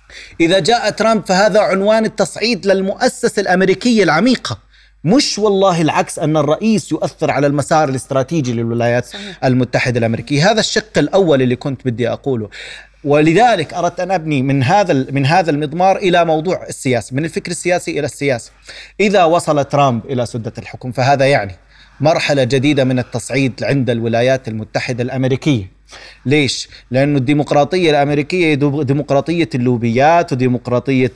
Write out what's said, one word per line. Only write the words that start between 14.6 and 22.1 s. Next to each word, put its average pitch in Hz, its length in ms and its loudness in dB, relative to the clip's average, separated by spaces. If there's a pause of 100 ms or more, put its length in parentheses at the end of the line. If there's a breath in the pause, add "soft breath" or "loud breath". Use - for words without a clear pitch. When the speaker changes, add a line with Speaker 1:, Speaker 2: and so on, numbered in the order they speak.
Speaker 1:
هذا 180 300 2
ال-، 135 220 -2
من 139 120 -2
هذا 165 240 2
المضمار 156 460 0
إلى 175 280 2
موضوع 160 440 -2
السياسة، 123 480 -4
من 151 80 -2
الفكر 175 260 -8
السياسي 175 400 -4
إلى 147 160 -6
السياسة. 135 440 -4 (500 loud breath)
إذا 196 240 4
وصل 156 400 2
ترامب 135 420 0
إلى 123 200 -2
سدة 117 320 -8
الحكم 120 340 -14
فهذا 131 340 2
يعني 104 280 0 (460 soft breath)
مرحلة 147 440 2